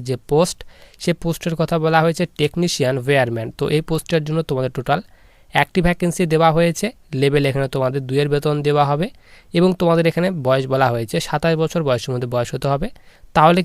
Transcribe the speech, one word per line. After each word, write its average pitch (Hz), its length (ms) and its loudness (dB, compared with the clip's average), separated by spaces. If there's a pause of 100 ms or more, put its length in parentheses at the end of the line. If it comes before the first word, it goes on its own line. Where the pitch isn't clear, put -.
যে 127 80 -2 (140)
পোস্ট, 160 280 2 (440)
সে 175 80 0 (120)
পোস্টের 165 380 -4
কথা 170 240 0
বলা 160 200 4
হয়েছে 170 200 0 (140)
টেকনিশিয়ান 147 560 0 (100)
ওয়্যারম্যান। 120 440 0 (100)
তো 143 60 -2 (120)
এই 156 120 0
পোস্টের 160 380 -2
জন্য 156 140 -2 (100)
তোমাদের 131 260 -2
টোটাল 143 240 -2 (640)
একটি - 240 -2
ভ্যাকেন্সি 175 360 -2 (100)
দেওয়া 160 240 4
হয়েছে। 170 300 0 (340)
লেভেল 143 300 2
এখানে 135 240 -2
তোমাদের 135 340 -2
দুইয়ের 143 240 0
বেতন 147 240 0 (100)
দেওয়া 147 240 2
হবে 151 160 0 (520)
এবং 185 120 4 (100)
তোমাদের 170 300 2
এখানে 175 180 0 (180)
বয়স 131 260 2
বলা 131 220 2
হয়েছে 117 220 -4 (100)
সাতাশ 165 360 0
বছর 165 260 -2
বয়সের 127 260 -2
মধ্যে 123 200 -4
বয়স 120 200 -2
হতে 131 180 -6
হবে, 143 160 -2 (480)
তাহলে 170 280 6